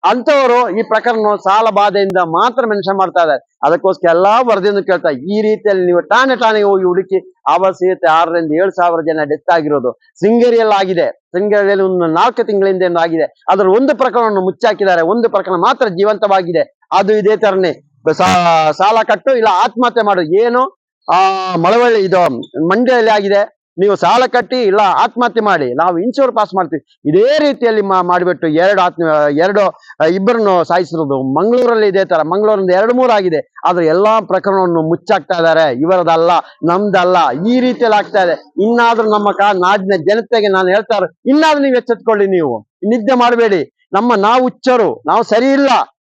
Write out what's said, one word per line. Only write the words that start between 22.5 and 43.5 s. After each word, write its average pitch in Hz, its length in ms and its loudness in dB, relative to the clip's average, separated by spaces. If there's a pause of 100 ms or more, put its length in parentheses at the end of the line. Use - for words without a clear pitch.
ಮಂಡ್ಯದಲ್ಲಿ 226 420 2
ಆಗಿದೆ, 202 480 0 (220)
ನೀವು 196 160 2
ಸಾಲ 208 300 2
ಕಟ್ಟಿ 247 360 -2
ಇಲ್ಲ 202 180 0
ಆತ್ಮಹತ್ಯೆ 220 600 0
ಮಾಡಿ, 156 320 -2
ನಾವು 170 240 0
ಇನ್ಶೂರ್ 240 380 -2
ಪಾಸ್ 208 180 -2
ಮಾಡ್ತೀವಿ. 160 460 -6 (100)
ಇದೇ 233 280 2
ರೀತಿಯಲ್ಲಿ 240 440 0
ಮಾ-, 190 240 0
ಮಾಡಿಬಿಟ್ಟು 175 400 0
ಎರಡು 180 360 2
ಆತ್ಮ-, 156 560 0
ಎರಡು, 196 220 0 (400)
ಆ, 151 40 2
ಇಬ್ಬರನ್ನು 190 600 0
ಸಾಯಿಸಿರೋದು. 147 680 -2
ಮಂಗಳೂರಲ್ಲಿ 226 540 0
ಇದೇ 190 160 0
ತರ, 170 180 0
ಮಂಗಳೂರಿಂದ 196 480 0
ಎರಡು 214 240 2
ಮೂರು 247 180 2
ಆಗಿದೆ. 180 420 -2 (120)
ಆದ್ರೆ 175 200 0
ಎಲ್ಲಾ 202 340 2
ಪ್ರಕರಣವನ್ನು 180 680 -2
ಮುಚ್ಚಾಕ್ತಾ 185 480 -2
ಇದ್ದಾರೆ. 160 440 0
ಇವರದಲ್ಲ, 165 500 2 (380)
ನಮ್ದಲ್ಲ, 180 600 0
ಈ 208 300 -2
ರೀತಿಯಲ್ಲಿ 233 380 0
ಆಗ್ತಾ 202 240 -2
ಇದೆ. 175 100 0 (300)
ಇನ್ನಾದ್ರೂ 233 480 0
ನಮ್ಮ 208 200 0
ಕಾ-, 202 260 0
ನಾಡಿನ 190 360 0 (160)
ಜನತೆಗೆ 214 400 0
ನಾನು 190 200 0
ಹೇಳ್ತಾ 208 280 -2
ಇರೋದು, 185 340 -4
ಇನ್ನಾದ್ರೂ 302 320 2
ನೀವು 269 140 0
ಎಚ್ಚೆತ್ಕೊಳ್ಳಿ, 226 500 -2
ನೀವು 156 340 -2 (140)
ನಿದ್ದೆ 226 400 -2
ಮಾಡಬೇಡಿ. 233 800 0